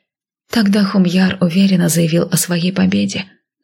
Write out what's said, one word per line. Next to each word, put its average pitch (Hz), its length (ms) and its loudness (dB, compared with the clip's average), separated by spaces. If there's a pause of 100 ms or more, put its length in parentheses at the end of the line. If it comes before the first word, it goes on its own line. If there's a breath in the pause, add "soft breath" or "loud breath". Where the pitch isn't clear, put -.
(500)
Тогда 208 340 0
Хумьяр 185 560 0
уверенно 180 480 2
заявил 170 420 0
о 175 60 0
своей 175 360 -2
победе, 196 540 -2 (380)